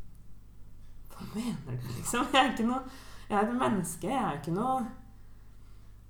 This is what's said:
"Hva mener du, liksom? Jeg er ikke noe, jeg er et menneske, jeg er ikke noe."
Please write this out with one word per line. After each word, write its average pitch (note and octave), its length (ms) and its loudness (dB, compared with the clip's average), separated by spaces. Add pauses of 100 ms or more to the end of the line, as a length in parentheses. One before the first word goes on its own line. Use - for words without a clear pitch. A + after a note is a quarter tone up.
(1120)
"Hva - 140 -10 (100)
mener E3+ 460 -2
du, - 160 -4
liksom? B3 360 0
Jeg C4+ 120 10
er B3+ 80 6
ikke A3+ 160 4
noe, C4 140 2 (460)
jeg G#3 100 4
er G#3+ 100 6
et B3 100 2
menneske, F#3+ 500 2
jeg C4 140 4
er D3+ 160 2
ikke E3 160 0
noe." B3+ 320 4 (1200)